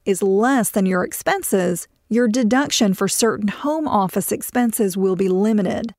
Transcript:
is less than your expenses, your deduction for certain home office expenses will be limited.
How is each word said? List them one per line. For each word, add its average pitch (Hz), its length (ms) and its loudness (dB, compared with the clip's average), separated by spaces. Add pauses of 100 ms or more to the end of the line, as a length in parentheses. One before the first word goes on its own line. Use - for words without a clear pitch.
is 196 160 0
less 220 480 2
than 196 160 0
your 180 180 0
expenses, 185 840 -2 (200)
your 240 180 2
deduction 233 680 2
for 196 140 0
certain 208 400 0
home 302 380 -4
office 190 460 -2
expenses 233 640 -2
will 190 200 0
be 190 120 0
limited. 202 720 0